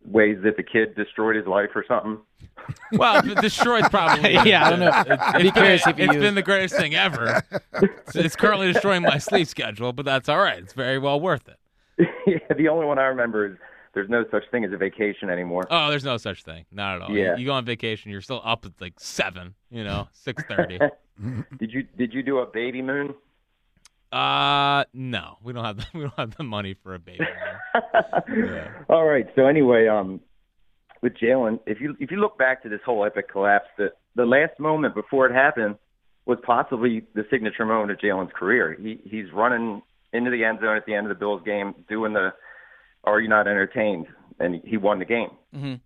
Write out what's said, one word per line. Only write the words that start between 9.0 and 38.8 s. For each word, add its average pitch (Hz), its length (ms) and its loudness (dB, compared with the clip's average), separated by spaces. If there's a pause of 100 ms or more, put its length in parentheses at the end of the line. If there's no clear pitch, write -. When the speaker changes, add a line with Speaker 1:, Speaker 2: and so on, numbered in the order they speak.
Speaker 2:
my 147 160 4
sleep 175 280 0
schedule, 117 460 -6
but 135 120 -8
that's 135 240 0
all 156 100 2
right. 156 200 0
It's - 140 -20
very 131 240 -2
well 139 220 0
worth 160 280 -2
it. - 680 -2
Speaker 1:
<laughs> - 140 -8
Yeah, 175 100 2 (200)
the 156 120 2
only 160 160 0
one 143 140 0
I 135 60 4
remember 117 400 0
is 95 120 -10 (360)
there's 98 160 -4
no 117 200 2
such 104 220 -2
thing 120 120 -2
as 95 80 -4
a 98 60 -8
vacation 98 540 -4
anymore. 90 400 -4
Speaker 2:
Oh, 156 180 0
there's 147 160 -2
no 127 120 -4
such 101 260 -10
thing. 80 280 -18
Not 98 260 -6
at 87 40 -10
all. 92 100 -10
Speaker 1:
Yeah. 95 220 0
Speaker 2:
You, 123 80 -4
you 127 60 -6
go 139 60 -2
on 127 120 -4
vacation, 113 460 -6
you're 98 100 -10
still 123 240 -10
up 113 200 -4
at, 92 140 -16
like, 90 200 -14
seven, 90 560 -8 (160)
you 117 120 -12
know, 101 280 -6
six - 320 -12
thirty. 175 360 -6 (400)
Speaker 1:
<laughs> 120 400 -10
Did 110 140 -8
you, 131 100 -6 (140)
did 117 160 -4
you 131 100 -6
do 135 160 -2
a 123 60 -4
baby 123 360 -8
moon? 139 320 -6 (960)
Speaker 2:
Uh, 143 840 0
no. 120 500 -8
We 123 100 -12
don't 120 120 -8
have 104 120 -8
the, 107 160 -10
<laughs> - 0 -
we 165 80 -10
don't 139 160 -8
have 117 180 -8
the 165 80 -10
money 104 300 -6
for 92 220 -16
a 90 40 -12
baby 90 200 -20
moon. - 640 -6 (440)
Speaker 1:
<laughs> - 260 -2
Speaker 2:
Yeah. - 180 -12 (180)
Speaker 1:
All 160 160 4
right. 143 300 2
So 131 120 6
anyway, 123 400 6
um, 95 320 0 (840)
with 120 140 0
Jalen, 117 500 2
if 107 160 -6
you, 143 180 -8
if 135 120 -8
you - 60 -4
look 104 200 -2
back 131 260 0
to 113 60 -12
this 104 160 -8
whole 110 200 0
epic 104 260 -4
collapse, 101 360 2 (100)
the, 98 140 -2 (240)
the 120 100 2
last 143 340 2
moment 156 360 0
before 131 320 0
it 120 60 0
happened 120 420 2 (500)
was 120 180 0
possibly 120 600 0 (120)
the 107 160 -2
signature 113 340 -2
moment 110 260 0
of 92 60 -4
Jalen's 95 360 -2
career. 92 460 0
He, 110 240 -10